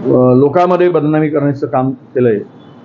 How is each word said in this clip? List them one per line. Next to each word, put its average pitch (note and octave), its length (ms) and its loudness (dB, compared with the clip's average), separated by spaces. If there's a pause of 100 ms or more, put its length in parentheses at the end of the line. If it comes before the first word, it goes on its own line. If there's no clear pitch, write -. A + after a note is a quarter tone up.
अ, B2+ 300 2
लोकांमध्ये F3 540 2
बदनामी D#3 400 0
करण्याचं C#3+ 380 -2
काम C3 240 -2
केलंय, B2 460 -2 (480)